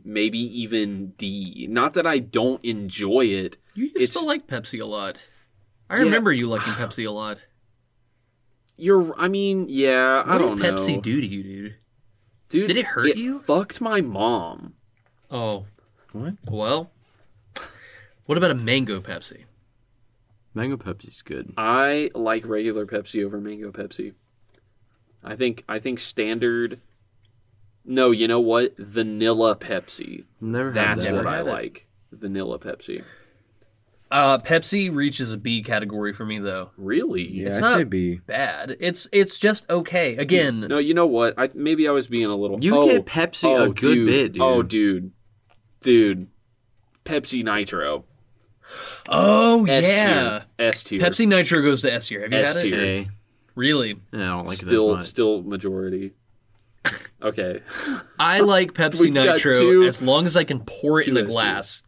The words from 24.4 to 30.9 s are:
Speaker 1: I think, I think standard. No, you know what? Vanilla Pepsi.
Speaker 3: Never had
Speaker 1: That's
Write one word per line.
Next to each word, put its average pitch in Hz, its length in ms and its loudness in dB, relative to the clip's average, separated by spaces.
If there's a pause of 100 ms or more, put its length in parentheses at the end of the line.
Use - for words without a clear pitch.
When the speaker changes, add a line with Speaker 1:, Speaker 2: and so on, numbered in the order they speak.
Speaker 1:
I 110 120 -12
think, 120 340 -4
I 110 80 -6
think 120 220 -6
standard. 117 800 -4 (1080)
No, 127 240 2
you 113 180 4
know 117 120 2
what? 117 400 2
Vanilla 110 760 0
Pepsi. - 680 -10 (180)
Speaker 3:
Never 120 300 -4
had 120 40 -4
Speaker 1:
That's 107 300 0